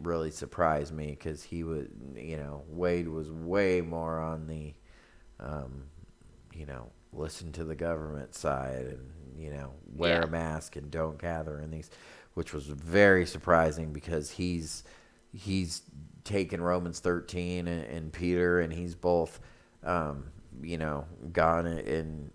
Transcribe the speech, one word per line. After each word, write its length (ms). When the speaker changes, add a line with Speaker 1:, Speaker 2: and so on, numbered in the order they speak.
Speaker 1:
really 300
surprised 640
me 220
'cause 280
he 200
was, 240
you 220
know, 300
Wade 400
was 240
way 500
more 380
on 280
the, 280
um, 460
you 120
know, 260
listen 400
to 100
the 120
government 600
side 500
and, 260
you 80
know, 240
wear 240
Speaker 2:
Yeah. 40
Speaker 1:
a 40
mask 480
and 160
don't 260
gather 420
in 120
these, 180
which 180
was 140
very 580
surprising 680
because 380
he's, 520
he's 500
taken 380
Romans 380
thirteen 680
and, 180
and 280
Peter, 460
and 120
he's 220
both, 460
um, 420
you 160
know, 280
gone 320
and, 140
and 560